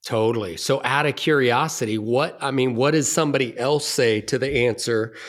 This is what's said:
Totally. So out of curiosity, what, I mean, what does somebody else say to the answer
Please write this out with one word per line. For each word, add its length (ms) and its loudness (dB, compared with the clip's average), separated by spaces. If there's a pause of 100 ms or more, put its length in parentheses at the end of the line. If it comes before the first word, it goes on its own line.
Totally. 520 -2
So 260 0
out 220 0
of 100 0
curiosity, 840 0
what, 440 0
I 100 -4
mean, 240 0
what 160 2
does 200 2
somebody 460 0
else 280 0
say 360 2
to 180 -4
the 280 0
answer 460 -2 (160)